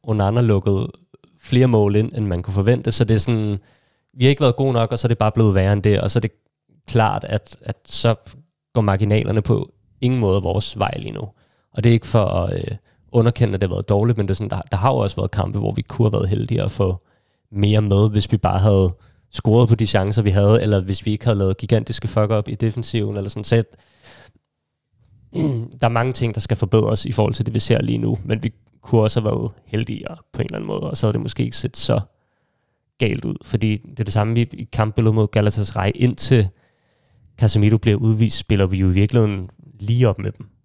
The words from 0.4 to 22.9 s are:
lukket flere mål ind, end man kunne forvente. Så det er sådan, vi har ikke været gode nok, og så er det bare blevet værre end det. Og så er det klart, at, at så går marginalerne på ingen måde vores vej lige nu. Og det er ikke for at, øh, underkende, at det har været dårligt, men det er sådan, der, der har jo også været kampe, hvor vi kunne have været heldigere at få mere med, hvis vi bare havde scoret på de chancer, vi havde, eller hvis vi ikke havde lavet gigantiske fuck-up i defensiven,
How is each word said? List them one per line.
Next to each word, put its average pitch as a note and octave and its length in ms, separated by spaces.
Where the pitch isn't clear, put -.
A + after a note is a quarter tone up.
lukket G2+ 460
flere B2+ 260
mål G#2 280
ind, A2 200
end A2 120
man F2 160
kunne G2 100
forvente. A2+ 380
Så B2 120
det A2 120
er G#2+ 40
sådan, G#2+ 380
vi B2+ 100
har C3 60
ikke C#3+ 120
været C3 140
gode C3+ 180
nok, A#2 180
og A#2+ 80
så - 80
er - 20
det A#2 80
bare G#2+ 140
blevet G#2+ 240
værre F#2+ 180
end G2+ 100
det. G2+ 180
Og - 100
så - 80
er - 20
det A2 100
klart, G#2 360
at, - 380
at - 140
så - 300
går A#2+ 80
marginalerne G#2 600
på G#2+ 320
ingen B2+ 180
måde G2 220
vores F#2+ 380
vej - 180
lige G#1 140
nu. G#1 180
Og G#2 100
det A#2+ 60
er A#2 40
ikke A2+ 140
for G#2+ 180
at, F2+ 280
øh, G#2 60
underkende, A#2 420
at F2+ 80
det F#2+ 80
har F2+ 60
været F#2+ 140
dårligt, G#2+ 280
men G2+ 100
det G2 60
er - 20
sådan, G2+ 140
der, F#2+ 120
der G2+ 60
har G#2+ 140
jo C3+ 60
også G2+ 180
været G2+ 160
kampe, - 280
hvor - 120
vi G2+ 100
kunne - 240
have G#2+ 80
været G#2 160
heldigere G#2 360
at G2 60
få F#2 300
mere G#2 300
med, G#2 280
hvis G#2 220
vi A2 60
bare F#2 220
havde F#2+ 340
scoret A2+ 380
på A2+ 60
de A2+ 100
chancer, G#2 360
vi G#2 80
havde, G2+ 320
eller G#2 180
hvis F#2 260
vi G#2+ 60
ikke G#2 140
havde A2 120
lavet F#2+ 200
gigantiske - 500
fuck-up G#2+ 400
i - 80
defensiven, G#2+ 640